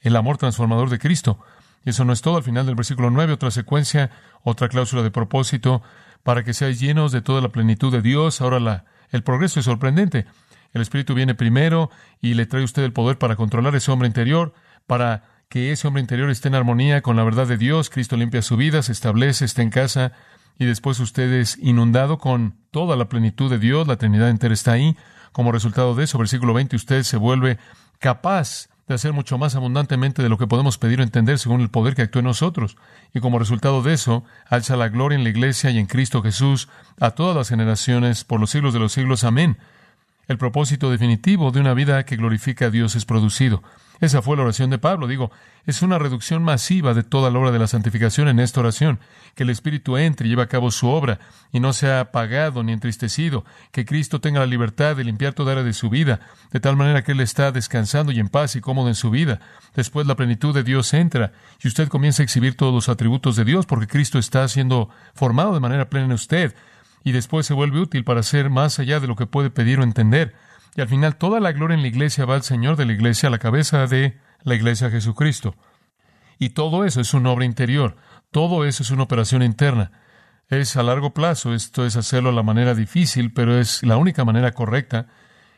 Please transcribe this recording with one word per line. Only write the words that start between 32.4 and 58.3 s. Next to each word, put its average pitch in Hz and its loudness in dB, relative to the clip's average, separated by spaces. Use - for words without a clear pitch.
Y 131 -4
como 120 0
resultado 123 0
de 147 2
eso, 120 0
alza 120 0
la 117 0
gloria 135 0
en 135 0
la 113 0
iglesia 127 0
y 120 2
en 104 2
Cristo 123 0
Jesús 113 0
a 113 2
todas 175 -2
las 127 -2
generaciones, 120 0
por 113 -2
los 107 0
siglos 143 0
de 117 0
los 107 0
siglos. 131 -2
Amén. 123 2
El 131 -2
propósito 131 -2
definitivo 123 2
de 127 2
una 139 4
vida 135 0
que 127 -8
glorifica 113 -2
a 117 2
Dios 113 0
es 110 -4
producido. 110 0
Esa 143 2
fue 143 0
la 139 0
oración 123 0
de 131 0
Pablo. 156 -2
Digo, 127 -4
es 147 -4
una 180 2
reducción 147 -2
masiva 156 0
de 113 2
toda 135 0
la 123 0
obra 127 2
de 120 2
la 110 2
santificación 113 0
en 117 4
esta 123 0
oración. 120 0
Que - -4
el 123 0
Espíritu 131 -4
entre 147 0
y - 0
lleve 120 2
a 117 -4
cabo 123 0
su 123 0
obra 135 0
y 127 -2
no 131 2
sea 135 0
apagado 123 -4
ni 113 -2
entristecido. 120 -4
Que 123 -4
Cristo 147 -4
tenga 143 0
la 131 0
libertad 123 0
de 135 -6
limpiar 117 -4
toda 135 -2
área 131 -2
de 117 -2
su 113 -4
vida, 131 0
de 131 -4
tal 139 2
manera 143 2
que 147 -2
Él 135 0
está 139 0
descansando 131 -2
y 117 -2
en 101 -2
paz 143 0